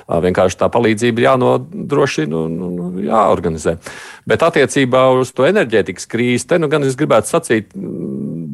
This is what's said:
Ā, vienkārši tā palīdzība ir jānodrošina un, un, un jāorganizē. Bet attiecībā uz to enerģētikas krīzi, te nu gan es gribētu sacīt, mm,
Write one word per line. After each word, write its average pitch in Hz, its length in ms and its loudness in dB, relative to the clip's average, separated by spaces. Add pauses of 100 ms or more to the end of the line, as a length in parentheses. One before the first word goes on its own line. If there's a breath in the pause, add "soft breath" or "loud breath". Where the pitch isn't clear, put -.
Ā, 82 200 -2
vienkārši 92 320 2
tā 95 160 0
palīdzība 113 480 0
ir 131 80 4
jānodrošina 139 1160 0
un, 165 120 -6
un, 180 220 -6
un 175 240 -8
jāorganizē. 85 720 0 (460 loud breath)
Bet 110 180 0
attiecībā 131 720 2
uz 127 180 2
to 127 140 0
enerģētikas 113 640 0
krīzi, 123 400 0
te 170 80 2
nu 160 100 0
gan 151 160 0
es 131 140 -2
gribētu 135 320 2
sacīt, 120 420 0
mm, - 640 -8 (200)